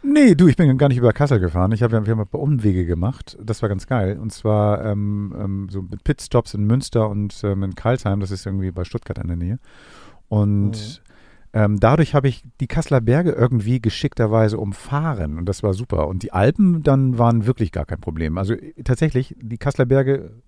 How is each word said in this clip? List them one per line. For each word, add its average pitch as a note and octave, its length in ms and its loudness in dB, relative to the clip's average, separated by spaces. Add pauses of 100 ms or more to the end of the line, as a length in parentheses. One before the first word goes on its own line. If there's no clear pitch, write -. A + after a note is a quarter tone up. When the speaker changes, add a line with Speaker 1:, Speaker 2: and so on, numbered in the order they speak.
Speaker 1:
Nee, C#4 320 8
du, E3+ 120 8
ich C3+ 100 6
bin C#3 200 4
gar C#3+ 120 4
nicht B2+ 80 2
über A#2+ 160 4
Kassel C#3+ 260 2
gefahren. F2+ 320 0
Ich A2 100 0
hab, A#2 100 2
wir A2+ 80 0
haben A2 200 0
ein G2+ 80 -4
paar - 140 -6
Umwege G#2 440 0
gemacht. F2 560 -4
Das G#2+ 200 -6
war G#2+ 80 -2
ganz G2 180 -6
geil. G#2 320 -2
Und G#2+ 140 -10
zwar, G#2 500 0
ähm, G2+ 540 -4
ähm, G2 320 -6
so G2 120 -8
mit F#2+ 220 -12
Pitstops - 500 -2
in G#2 120 -2
Münster A2+ 440 0
und, G2+ 360 -6
ähm, G2 180 -2
in F#2+ 120 -6
Karlsheim. G#2 440 -2
Das G2 120 -6
ist F#2+ 140 -10
irgendwie F#2+ 260 -4
bei F2+ 120 -8
Stuttgart - 340 -8
in - 100 -8
der E2+ 100 -4
Nähe. F2+ 220 -4 (680)
Und, G#2 760 0
Speaker 2:
Mhm. - 60 -20 (420)
Speaker 1:
ähm, G#2 300 2
dadurch C#3+ 340 4
habe C#3 140 2
ich - 140 -6 (180)
die B2+ 60 -4
Kasseler C#3 340 0
Berge C#3+ 300 2
irgendwie A#2 500 0
geschickterweise A2 760 0
umfahren. G2+ 800 -6
Und F2 100 -6
das F#2+ 160 -4
war G2+ 100 0
super. F2 340 -4
Und F#2 160 -6
die G2+ 80 -10
Alpen D#3+ 500 2
dann C3+ 360 2
waren A#2 280 2
wirklich A#2 280 -2
gar D#2 120 -4
kein E2 140 -8
Problem. D#2+ 380 -6
Also, G2 160 -2
äh, - 180 -10 (140)
tatsächlich, C3 560 -2
die A2+ 160 -10
Kasseler C#3 280 -2
Berge C3+ 460 0 (160)